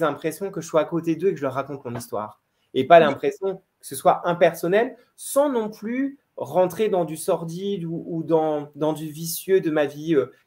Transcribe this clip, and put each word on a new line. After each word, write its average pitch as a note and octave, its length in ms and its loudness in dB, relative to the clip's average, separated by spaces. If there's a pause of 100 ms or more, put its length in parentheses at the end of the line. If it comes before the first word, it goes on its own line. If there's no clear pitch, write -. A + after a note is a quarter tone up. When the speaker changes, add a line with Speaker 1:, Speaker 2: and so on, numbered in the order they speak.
Speaker 1:
l'impression D#3+ 520 -2
que E3 80 -6
je D#3+ 80 -10
suis E3 100 2
à D3+ 60 4
côté E3 320 -2
d'eux F3+ 140 0
et - 20 2
que D3+ 60 -6
je C3+ 40 -6
leur C3 120 -2
raconte C#3 300 -6
mon A#2+ 120 -6
histoire. G#2+ 440 -8 (320)
Et C3 140 0
pas E3+ 140 10
Speaker 2:
Oui. D#3 60 8
Speaker 1:
l'impression D3 500 -2 (240)
que - 60 -20
ce C3+ 100 -12
soit - 320 2
impersonnel, F3 680 2 (200)
sans C#4+ 340 0
non A3 200 -2
plus B3+ 460 -6 (200)
rentrer F3 520 0
dans F#3 160 0
du D#3+ 120 -6
sordide E3+ 680 -4
ou, E3 220 -6
ou E3 160 -4
dans, D3+ 540 0
dans D3+ 160 0
du D#3 180 -8
vicieux E3+ 500 0
de D#3+ 120 0
ma D3+ 140 2
vie, D3+ 280 -4
euh, B2+ 180 2 (140)